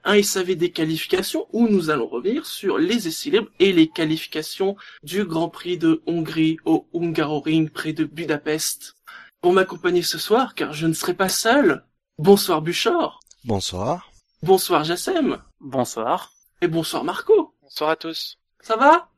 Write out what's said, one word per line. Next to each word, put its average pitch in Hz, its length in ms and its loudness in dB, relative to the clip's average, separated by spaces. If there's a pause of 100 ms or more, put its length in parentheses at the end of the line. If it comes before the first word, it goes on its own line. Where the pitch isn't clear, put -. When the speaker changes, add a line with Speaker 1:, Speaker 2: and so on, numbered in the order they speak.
Speaker 1:
un 202 100 2
S 202 200 2
A 190 80 -2
V 180 120 -2
des 175 160 -2
qualifications 170 800 -4
où 233 140 2
nous 175 240 2
allons 123 160 0
revenir 196 400 -4
sur 143 320 -2
les 185 280 0
essais 156 220 -8
libres 208 200 0 (100)
et 196 140 6
les 160 140 6
qualifications 160 880 -4 (280)
du 175 200 -4
Grand 165 260 -2
Prix 175 280 -6
de 160 300 2
Hongrie 160 580 0
au 160 300 2
Hungaroring 156 720 0
près - 240 -8
de 156 120 -2
Budapest. 151 880 -6 (460)
Pour 180 120 4
m'accompagner 180 480 0
ce 165 160 -4
soir, 240 380 0
car 151 180 -6
je 156 140 -2
ne 160 60 2
serai 180 200 -4
pas 185 160 0
seul, 226 540 2 (340)
bonsoir 175 460 4
Buchor. 226 560 -2 (260)
Speaker 2:
Bonsoir. 110 680 -4 (300)
Speaker 1:
Bonsoir 320 420 2
Jassem. 320 540 -2 (220)
Speaker 3:
Bonsoir. 127 720 -4 (280)
Speaker 1:
Et 175 60 0
bonsoir 160 360 -4
Marco. 302 580 0
Speaker 4:
Bonsoir 151 300 -4
à 160 40 2
tous. - 440 -12 (220)
Speaker 1:
Ça 220 160 -2
va ? 294 400 6